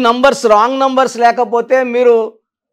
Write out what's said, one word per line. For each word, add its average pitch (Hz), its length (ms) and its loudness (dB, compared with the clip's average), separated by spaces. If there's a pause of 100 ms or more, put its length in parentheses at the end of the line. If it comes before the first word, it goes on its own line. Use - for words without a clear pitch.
నంబర్స్, 247 360 0 (100)
రాంగ్ 233 300 0
నంబర్స్ 254 400 -2
లేకపోతే 233 540 0 (160)
మీరు 240 220 2 (580)